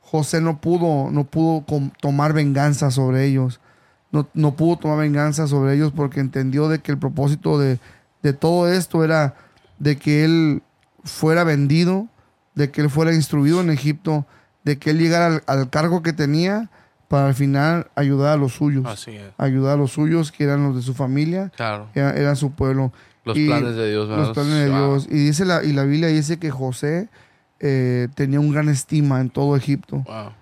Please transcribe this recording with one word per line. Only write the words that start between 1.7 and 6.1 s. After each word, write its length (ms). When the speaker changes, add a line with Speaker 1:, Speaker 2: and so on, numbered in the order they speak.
Speaker 1:
tomar 340
venganza 580
sobre 340
ellos. 340
No, 240
no 200
pudo 220
tomar 220
venganza 480
sobre 280
ellos 200
porque 240